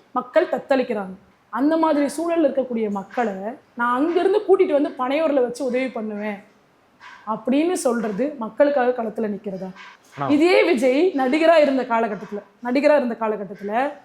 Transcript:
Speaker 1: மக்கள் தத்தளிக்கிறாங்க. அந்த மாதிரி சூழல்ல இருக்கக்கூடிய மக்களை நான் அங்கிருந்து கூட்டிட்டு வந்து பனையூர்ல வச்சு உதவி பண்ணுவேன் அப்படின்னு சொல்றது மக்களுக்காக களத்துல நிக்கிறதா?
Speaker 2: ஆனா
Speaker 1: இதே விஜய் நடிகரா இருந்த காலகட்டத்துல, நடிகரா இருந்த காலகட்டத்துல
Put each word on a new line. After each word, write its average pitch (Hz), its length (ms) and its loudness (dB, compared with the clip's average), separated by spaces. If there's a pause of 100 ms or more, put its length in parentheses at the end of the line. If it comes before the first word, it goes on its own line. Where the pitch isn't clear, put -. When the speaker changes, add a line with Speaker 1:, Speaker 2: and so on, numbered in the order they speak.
(120)
Speaker 1:
மக்கள் - 380 0
தத்தளிக்கிறாங்க. 240 680 -2 (360)
அந்த 285 260 0
மாதிரி 311 280 2
சூழல்ல 330 400 0
இருக்கக்கூடிய 240 440 -2
மக்களை 202 440 -4 (400)
நான் 240 220 -2
அங்கிருந்து 349 440 2
கூட்டிட்டு 370 320 4
வந்து 285 260 0
பனையூர்ல 277 440 0
வச்சு 240 240 -4
உதவி 254 220 -2
பண்ணுவேன் 214 560 -8 (840)
அப்படின்னு 269 460 0
சொல்றது 233 680 -2
மக்களுக்காக 247 640 2
களத்துல 220 260 -4
நிக்கிறதா? 190 400 -8 (480)
Speaker 2:
ஆனா 143 140 -2
Speaker 1:
இதே 349 320 4
விஜய் 294 540 2
நடிகரா 311 380 4
இருந்த 277 280 4
காலகட்டத்துல, 208 580 -4 (220)
நடிகரா 277 320 2
இருந்த 247 240 0
காலகட்டத்துல 208 720 -4 (140)